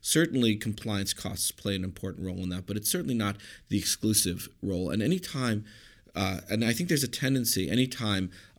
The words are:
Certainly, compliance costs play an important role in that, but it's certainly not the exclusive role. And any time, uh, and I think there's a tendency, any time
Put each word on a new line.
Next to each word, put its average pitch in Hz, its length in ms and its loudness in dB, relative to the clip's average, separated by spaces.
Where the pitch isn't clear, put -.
Certainly, 120 560 4
compliance 104 560 -2
costs - 380 -4
play 98 240 -4
an 95 80 -4
important 92 420 -6
role 92 180 -4
in 90 60 -4
that, 90 160 -6
but 101 120 -4
it's 104 120 -2
certainly 156 260 0
not 104 220 0
the 104 80 2
exclusive 98 720 2
role. 92 280 0
And 101 120 0
any 165 180 2
time, 120 460 -2
uh, 95 240 0
and 110 140 2
I 113 100 4
think 170 160 0
there's 143 140 4
a 120 60 -2
tendency, 120 600 2
any 123 180 4
time 101 440 0